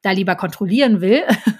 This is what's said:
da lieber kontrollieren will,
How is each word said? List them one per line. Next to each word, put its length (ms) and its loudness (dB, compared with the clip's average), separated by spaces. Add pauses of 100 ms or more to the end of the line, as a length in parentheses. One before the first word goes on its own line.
da 100 -2
lieber 240 0
kontrollieren 640 0
will, 220 2 (360)